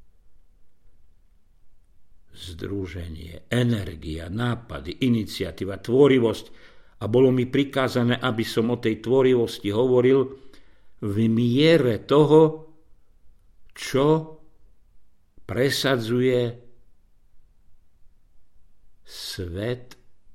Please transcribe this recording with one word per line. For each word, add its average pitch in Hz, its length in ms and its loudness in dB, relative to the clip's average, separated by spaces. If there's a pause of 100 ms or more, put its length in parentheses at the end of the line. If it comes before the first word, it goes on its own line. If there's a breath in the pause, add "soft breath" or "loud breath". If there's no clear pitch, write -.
(2250)
Združenie, 85 1200 -12
energia, 82 800 -4
nápady, 107 720 -6
iniciatíva, 98 720 -2
tvorivosť. 127 680 4 (560 soft breath)
A 104 80 -6
bolo 127 200 6
mi 127 160 2
prikázané, 127 720 0
aby 117 240 -2
som 117 320 0
o 117 80 -6
tej 110 160 -2
tvorivosti 123 720 2
hovoril 127 520 4 (840 loud breath)
v 101 120 -2 (120)
miere 123 760 2
toho, 151 360 6 (1300)
čo 139 360 0 (1400)
presadzuje 123 960 0 (2750)
svet 104 840 -10 (480)